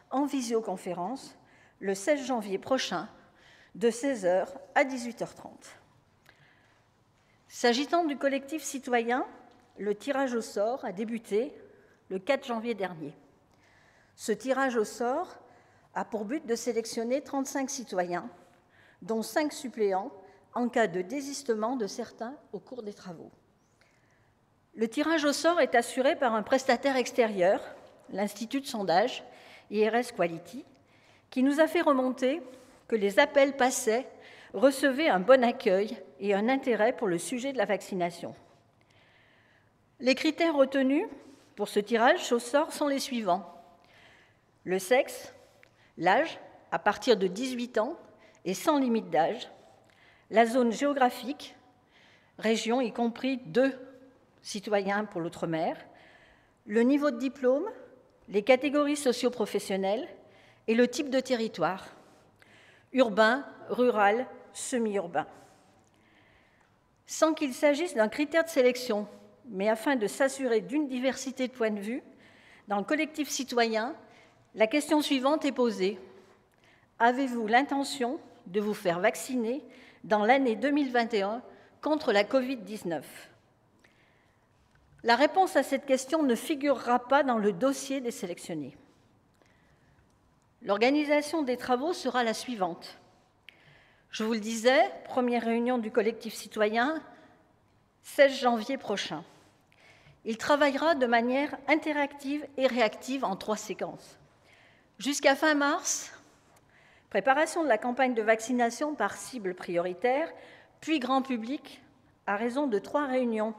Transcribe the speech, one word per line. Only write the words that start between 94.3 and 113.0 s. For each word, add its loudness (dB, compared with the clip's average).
le -2
disais, 4
première 0
réunion 0
du -4
collectif 0
citoyen, 0
seize 4
janvier -2
prochain. -6
Il -6
travaillera 2
de 0
manière 0
interactive -2
et 2
réactive 0
en -2
trois -4
séquences. -10
Jusqu'à 2
fin 4
mars, 0
préparation 2
de 0
la 4
campagne 0
de 0
vaccination 0
par -2
cible -8
prioritaire, -2
puis -2
grand 0
public, -8
à 0
raison -2
de 0
trois -4